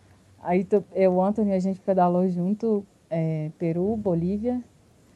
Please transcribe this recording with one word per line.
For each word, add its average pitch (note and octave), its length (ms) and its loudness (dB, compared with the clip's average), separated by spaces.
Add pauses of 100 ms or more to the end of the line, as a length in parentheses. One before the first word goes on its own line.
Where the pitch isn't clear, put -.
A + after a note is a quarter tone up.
(420)
aí F#3 220 0
tu, G3 200 0 (100)
eu, F#3+ 200 4
o F#3 100 2
Anthony, G#3 300 0
a F#3+ 60 0
gente F#3 200 -2
pedalou F3+ 500 2
junto, G3+ 560 -2 (240)
é, D#3+ 480 -2
Peru, F3 400 -2
Bolívia, G#3 640 -2 (540)